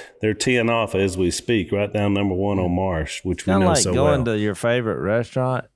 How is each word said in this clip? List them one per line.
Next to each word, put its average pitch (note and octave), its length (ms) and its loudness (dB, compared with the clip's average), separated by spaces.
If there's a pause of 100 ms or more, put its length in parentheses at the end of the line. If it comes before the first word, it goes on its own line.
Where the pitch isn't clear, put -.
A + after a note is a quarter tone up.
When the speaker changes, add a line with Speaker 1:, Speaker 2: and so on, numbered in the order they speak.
(220)
Speaker 1:
They're G#2+ 120 2
teeing A#2 360 2
off A2+ 260 0
as F#2+ 220 2
we F2+ 140 2
speak, G#2 400 -2
right G2+ 200 -2
down G#2 220 0
number G2 220 0
one G2 240 0
on F2+ 160 0
Marsh, F2+ 480 -2
which - 220 -4
we F#3 60 0
Speaker 2:
Kinda F#3+ 140 2
Speaker 1:
know F3+ 80 4
Speaker 2:
like C3+ 80 2
Speaker 1:
so G2 120 0
Speaker 2:
going C#3+ 300 2
Speaker 1:
well. A#2 120 0
Speaker 2:
to G#2 40 0
your G#2 160 -2
favorite A#2 440 0
restaurant A#2+ 640 -2 (100)